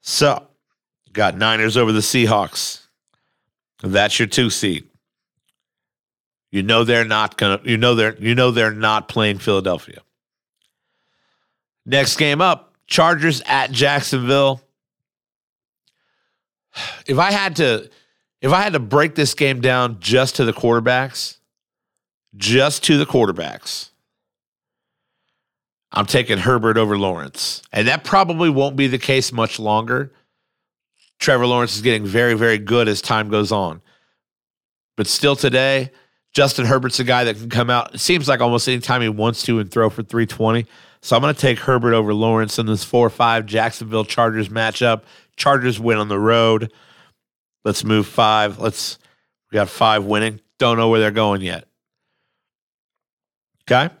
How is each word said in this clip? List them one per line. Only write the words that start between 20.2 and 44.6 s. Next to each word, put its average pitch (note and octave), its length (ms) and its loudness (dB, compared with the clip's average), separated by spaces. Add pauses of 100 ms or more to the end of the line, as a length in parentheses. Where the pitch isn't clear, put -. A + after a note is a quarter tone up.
to C#3 80 0
the A2+ 80 2
quarterbacks, B2 840 0 (1000)
just B2 500 0
to D3+ 120 4
the C#3+ 80 2
quarterbacks, F2+ 840 -4 (2000)
I'm G2+ 140 -2
taking A#2 320 0
Herbert A2 400 2
over G#2 200 0
Lawrence. E2+ 760 -6
And A2 160 -2
that C#3 160 -2
probably E3+ 460 2
won't C#3 260 0
be C#3 120 0
the B2 120 -2
case C3 320 -2
much A2+ 280 -4
longer. A2+ 520 -2 (1040)
Trevor B2 300 2
Lawrence A#2+ 280 0
is G#2 60 -8
getting A2 240 0
very, A#2 300 2
very A2 240 2
good A2+ 280 2
as G#2 140 -2
time G#2+ 280 -2
goes G#2+ 220 0
on. F2+ 300 -4 (1120)
But G#2 120 -4
still C#3+ 280 0
today, C3 560 0 (400)
Justin C3+ 340 2
Herbert's B2+ 340 0
a B2+ 40 -2
guy B2 200 0
that A2 140 -2
can A#2 120 -14
come A#2+ 200 -2
out, B2 260 -2
it - 40 -12
seems E3+ 280 0
like C3 120 2
almost A#2+ 280 0
any B2+ 120 -2
time B2+ 220 -2
he A2+ 80 0
wants G#2+ 340 -2
to, A2+ 160 0
and G2 120 -6
throw A2 180 2
for A2 140 -8
three A2+ 220 -2
twenty. A2+ 400 -2 (360)
So - 140 0
I'm A#2+ 60 4
gonna D3 120 0
take B2 260 0
Herbert A#2+ 340 2
over G#2+ 200 2
Lawrence A2 460 0
in A#2 60 -2
this G#2+ 180 -2
four A#2+ 260 2
five A2+ 360 0
Jacksonville A2 600 -4
Chargers A2 440 -2
matchup. A2+ 540 -2 (320)